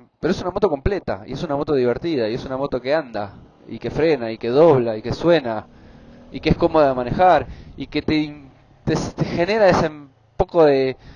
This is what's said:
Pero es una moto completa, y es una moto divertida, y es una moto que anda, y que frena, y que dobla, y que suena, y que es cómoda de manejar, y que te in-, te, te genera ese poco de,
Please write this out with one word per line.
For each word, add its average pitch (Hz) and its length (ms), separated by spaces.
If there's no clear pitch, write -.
Pero 156 120
es - 100
una 185 80
moto 196 180
completa, 143 580
y - 60
es 139 100
una 151 140
moto 147 180
divertida, 127 540
y 110 60
es 127 100
una 135 120
moto 135 240
que 131 140
anda, 113 380
y 113 100
que 117 120
frena, 143 400
y 113 80
que 117 120
dobla, 127 460
y 107 60
que 117 100
suena, 127 540
y - 100
que 160 100
es - 60
cómoda 160 320
de 135 60
manejar, 127 520
y 139 100
que 151 160
te 156 120
in-, 147 360
te, 160 100
te - 300
genera 196 440
ese 170 220
poco 175 280
de, 131 320